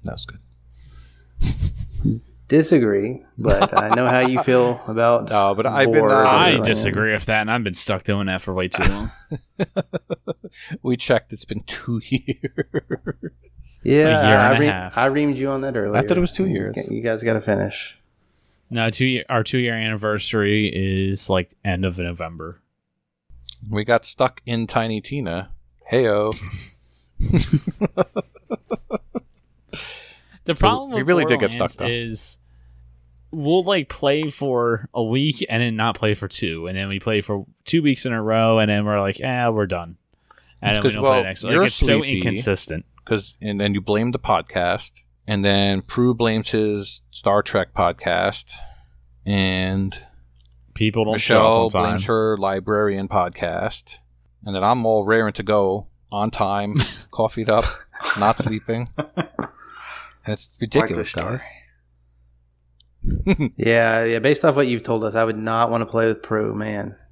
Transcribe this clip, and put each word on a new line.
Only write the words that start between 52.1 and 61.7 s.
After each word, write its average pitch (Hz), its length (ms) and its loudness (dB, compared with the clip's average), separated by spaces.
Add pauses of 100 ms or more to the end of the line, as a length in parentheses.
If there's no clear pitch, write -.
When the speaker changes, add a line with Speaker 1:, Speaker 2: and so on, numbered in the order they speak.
Speaker 1:
librarian 98 720 0
podcast, 90 880 -4 (480)
and 98 100 -6
then 95 80 0
I'm 117 220 2
all 110 180 4
raring 107 300 2
to 101 100 -8
go 101 440 0 (220)
on 104 220 -2
time, 101 440 -2 (180)
Speaker 3:
<laughs> - 180 -18
Speaker 1:
coffeeed 110 380 -2
up, 110 160 4 (520)
not 104 200 2
sleeping. 113 500 -4 (100)
Speaker 4:
<laughs> - 300 -6 (1000)
Speaker 1:
And 107 80 -4
it's - 260 -12
ridiculous, 110 560 0
Speaker 4:
Like 101 240 -4
this - 40 -14 (1900)